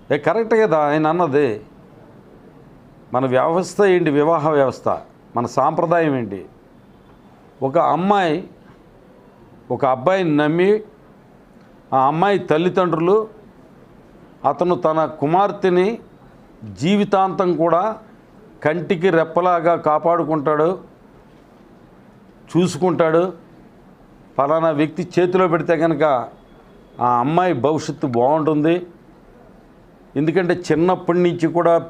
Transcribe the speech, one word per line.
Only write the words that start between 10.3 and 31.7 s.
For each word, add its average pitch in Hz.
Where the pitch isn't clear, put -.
నమ్మి, 170
ఆ -
అమ్మాయి 185
తల్లిదండ్రులు, 175
అతను 175
తన 160
కుమార్తెని 185
జీవితాంతం 190
కూడా 170
కంటికి 165
రెప్పలాగా 170
కాపాడుకుంటాడు, 156
చూసుకుంటాడు, 165
పలానా 160
వ్యక్తి 156
చేతిలో 180
పెడితే 170
కనుక 156
ఆ 123
అమ్మాయి 170
భవిష్యత్తు 151
బాగుంటుంది. 151
ఎందుకంటే 175
చిన్నప్పటి 180
నుంచి 165
కూడా 170